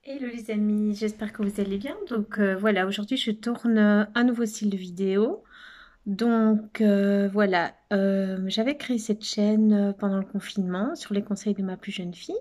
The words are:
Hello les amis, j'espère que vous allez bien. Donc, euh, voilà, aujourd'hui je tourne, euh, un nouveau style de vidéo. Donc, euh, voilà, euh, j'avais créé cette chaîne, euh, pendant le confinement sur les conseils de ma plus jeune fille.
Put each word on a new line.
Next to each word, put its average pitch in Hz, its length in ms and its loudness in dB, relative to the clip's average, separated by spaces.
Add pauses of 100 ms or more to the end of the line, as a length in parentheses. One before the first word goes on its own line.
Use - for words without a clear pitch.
Hello 277 220 -8
les 233 240 -10
amis, 208 440 0
j'espère 214 360 -6
que - 100 -8
vous 202 200 -2
allez 196 160 -2
bien. 277 180 -8 (140)
Donc, 208 280 -4
euh, 196 200 2
voilà, 196 300 2
aujourd'hui 208 280 -4
je 247 160 -2
tourne, 233 460 0
euh, 208 260 6 (120)
un 240 100 4
nouveau 240 200 2
style 214 240 -2
de 196 60 -2
vidéo. 190 720 0 (600)
Donc, 220 760 2
euh, 202 500 4
voilà, 190 420 2 (200)
euh, 196 540 0
j'avais 220 280 -2
créé 254 220 -4
cette 214 260 -2
chaîne, 214 480 2
euh, 202 220 2
pendant 196 240 -2
le 190 80 -4
confinement 196 680 -4
sur - 180 -10
les 202 100 -2
conseils 202 300 -4
de 196 100 -4
ma 185 140 -6
plus - 160 -12
jeune 175 200 -8
fille. - 280 -10